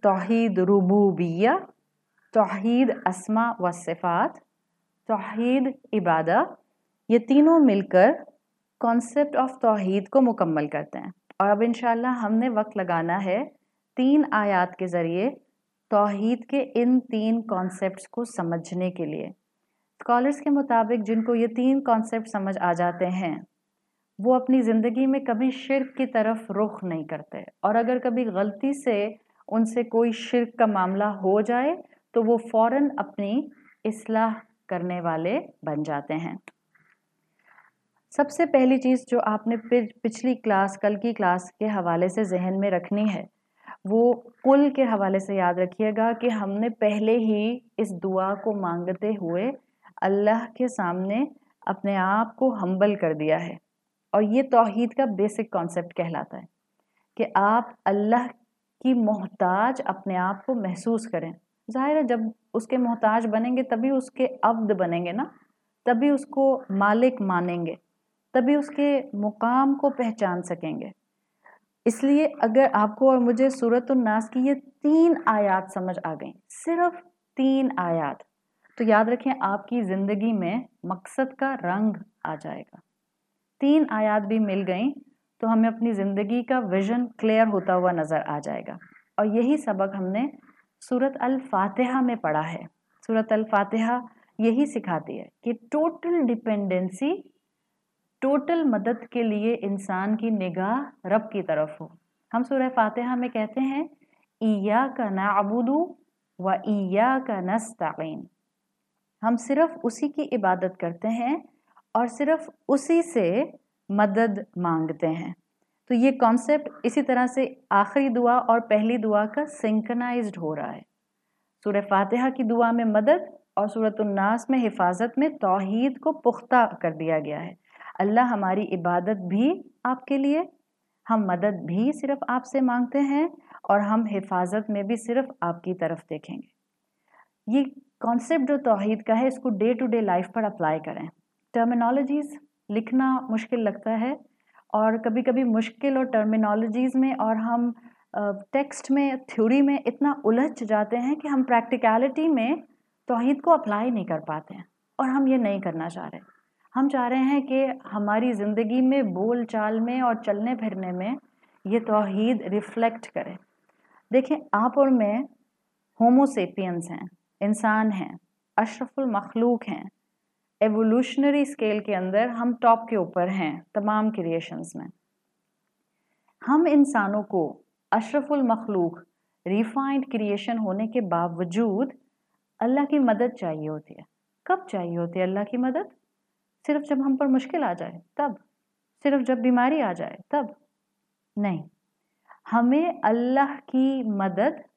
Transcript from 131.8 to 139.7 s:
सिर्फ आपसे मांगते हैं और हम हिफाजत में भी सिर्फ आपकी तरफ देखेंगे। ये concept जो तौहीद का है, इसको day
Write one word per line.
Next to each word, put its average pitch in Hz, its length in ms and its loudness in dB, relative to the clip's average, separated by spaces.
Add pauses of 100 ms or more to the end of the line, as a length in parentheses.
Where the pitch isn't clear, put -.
सिर्फ 277 260 -4 (100)
आपसे 254 320 -2
मांगते 247 380 0
हैं 285 320 2 (400)
और 202 100 4
हम 220 260 0
हिफाजत 196 640 -2
में 202 160 -4
भी 233 100 -2
सिर्फ 247 460 -4
आपकी 170 320 -4
तरफ 165 340 -4
देखेंगे। - 400 -12 (1000)
ये 269 160 2 (360)
concept 240 440 0
जो 285 140 0
तौहीद 214 440 0
का 226 120 0
है, 240 120 2
इसको 262 240 -2
day 220 240 2